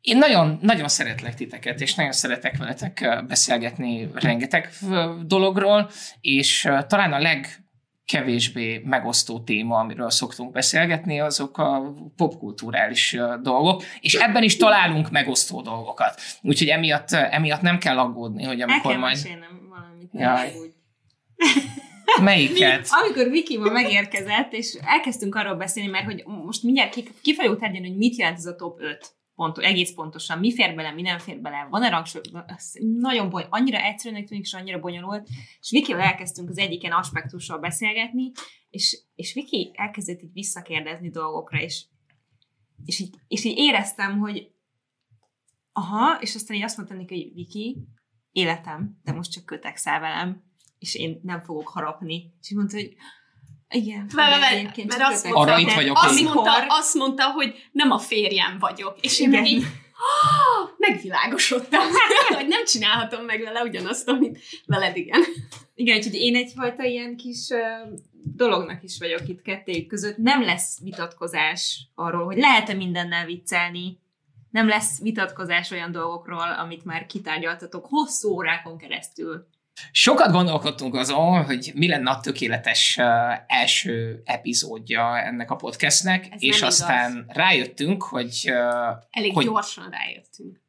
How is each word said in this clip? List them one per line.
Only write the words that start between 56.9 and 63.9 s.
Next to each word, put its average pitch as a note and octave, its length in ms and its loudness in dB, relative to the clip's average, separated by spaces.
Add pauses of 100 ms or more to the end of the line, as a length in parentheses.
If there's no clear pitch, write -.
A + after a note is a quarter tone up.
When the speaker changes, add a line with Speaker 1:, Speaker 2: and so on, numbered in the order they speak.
Speaker 3:
mondta, C4+ 360 2
hogy C#4+ 240 -2 (180)
nem C#4+ 180 4
a - 80 2
férjem G3 600 0
vagyok. F#3 420 -4
És - 200 2
én B3+ 80 6
Speaker 2:
Igen. C#4 120 6
Speaker 3:
meg B3+ 100 4
így, A#3 140 2 (640)
<gasps> B4 600 4
megvilágosodtam, B3 920 0 (320)
<laughs> B4 260 4
hogy C#4 80 -4
nem G4+ 180 2
csinálhatom A3+ 600 0
meg A3 180 -4
vele A3+ 200 -4
ugyanazt, G3 460 -4